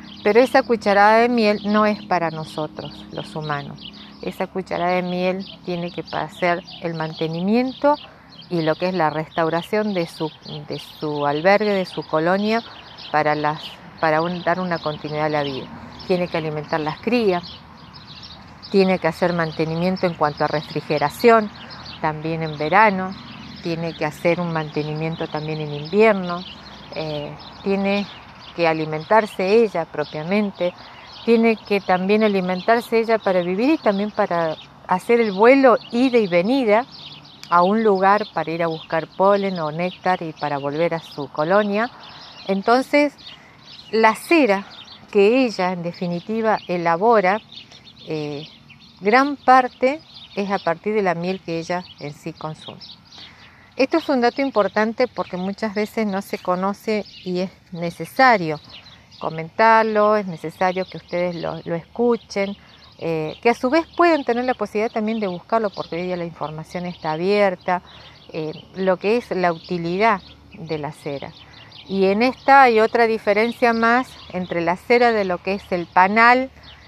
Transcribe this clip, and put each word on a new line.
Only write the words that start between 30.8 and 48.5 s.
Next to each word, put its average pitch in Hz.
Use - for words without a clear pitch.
tiene 226
que 202
también 190
alimentarse 202
ella 226
para 190
vivir 190
y 320
también 208
para 170
hacer 233
el 220
vuelo 233
ida 240
y 214
venida 214
a 175
un 208
lugar 202
para 160
ir 165
a 165
buscar 160
polen 196
o 151
néctar 180
y 160
para 143
volver 147
a 165
su -
colonia. 202
Entonces, 254
la 220
cera 208
que 226
ella 190
en 175
definitiva 180
elabora, 180
eh, 151